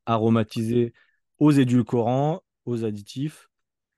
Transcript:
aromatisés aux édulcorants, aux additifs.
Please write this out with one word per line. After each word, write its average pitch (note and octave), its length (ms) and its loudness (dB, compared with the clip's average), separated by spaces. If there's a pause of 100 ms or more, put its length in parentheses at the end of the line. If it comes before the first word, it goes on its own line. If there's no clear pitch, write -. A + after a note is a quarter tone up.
aromatisés A2+ 840 0 (460)
aux D3+ 120 4
édulcorants, B2+ 960 0 (220)
aux A#2 180 -4
additifs. G#2+ 640 -10 (500)